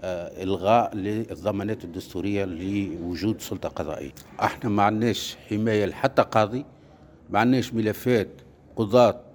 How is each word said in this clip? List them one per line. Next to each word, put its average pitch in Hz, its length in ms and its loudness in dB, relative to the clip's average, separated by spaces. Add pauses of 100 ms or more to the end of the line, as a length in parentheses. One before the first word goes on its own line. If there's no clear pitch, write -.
آه، 87 380 -6
إلغاء 98 540 2
للضمانات 101 880 -4
الدستورية 92 600 -4
لوجود 90 960 -4
سلطة - 280 -8
قضائية. 76 420 -8 (320)
احنا - 280 -2
ما 101 120 4
عندناش 107 540 0 (140)
حماية 107 360 0
لحتى 123 360 0
قاضي، 110 420 2 (680)
ما 98 80 2
عندناش 120 360 2
ملفات 107 540 0 (480)
قضاة 113 440 6 (140)